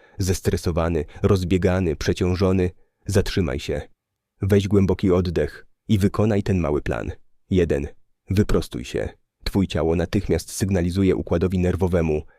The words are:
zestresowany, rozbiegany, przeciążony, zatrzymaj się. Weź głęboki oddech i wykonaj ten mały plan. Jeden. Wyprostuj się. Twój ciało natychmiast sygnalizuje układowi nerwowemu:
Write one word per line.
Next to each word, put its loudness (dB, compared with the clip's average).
zestresowany, -2
rozbiegany, 0
przeciążony, 0
zatrzymaj -2
się. -6
Weź 2
głęboki 2
oddech 0
i 4
wykonaj 2
ten 0
mały 0
plan. -4
Jeden. 2
Wyprostuj 0
się. -6
Twój 0
ciało 0
natychmiast -2
sygnalizuje 0
układowi 0
nerwowemu: 0